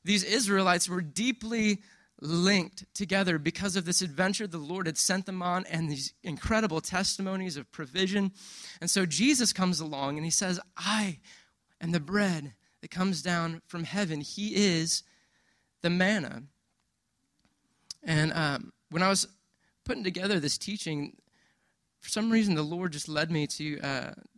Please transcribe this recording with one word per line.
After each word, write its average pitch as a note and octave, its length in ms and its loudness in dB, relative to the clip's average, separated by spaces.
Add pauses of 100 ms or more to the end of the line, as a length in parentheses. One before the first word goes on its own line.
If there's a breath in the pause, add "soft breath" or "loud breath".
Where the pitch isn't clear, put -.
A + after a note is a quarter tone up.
these G3 200 2
Israelites F#3+ 640 4
were F3+ 140 -2
deeply G#3+ 800 0 (380 soft breath)
linked E3+ 640 2 (100)
together F#3 440 2
because E3+ 380 -2
of F#3 80 0
this E3+ 160 0
adventure F#3 460 0
the E3 120 -8
Lord E3+ 280 -4
had D#3+ 100 -2
sent F#3 300 0
them F#3 160 -6
on F3+ 240 0
and D#3+ 240 -2
these C#3 320 -6
incredible F3+ 580 0
testimonies F#3+ 760 -2
of C#3+ 160 -12
provision. F#3+ 600 0 (480 loud breath)
And E3+ 100 -2
so G3 140 4
Jesus A3+ 480 4
comes F3+ 280 2
along C#3+ 360 -2
and D3+ 80 -4
he E3 60 -4
says, F3+ 280 0 (180)
"I F#3+ 420 0 (600 soft breath)
am E3+ 120 -2
the E3+ 80 2
bread E3 540 0 (260)
that - 100 -14
comes F3+ 320 0
down E3 440 -2
from E3+ 180 -8
heaven." D#3+ 360 -2
He G#3 340 -6
is F3 480 2 (800)
the E3+ 80 2
manna. F3+ 540 0 (1600)
And, D#3 300 2
um, D3 400 -2 (180)
when E3 120 0
I F#3+ 60 6
was G3 180 2 (580)
putting B3 200 -4
together F#3 360 0
this C#3 160 -2
teaching, D#3 640 -6 (800)
for - 80 -16
some A3 220 0
reason G#3+ 240 6
the D3+ 80 4
Lord E3+ 300 -2
just D3 160 -8
led D#3 220 0
me D3+ 180 2
to, D3+ 320 -6
uh, C3+ 340 -4 (240)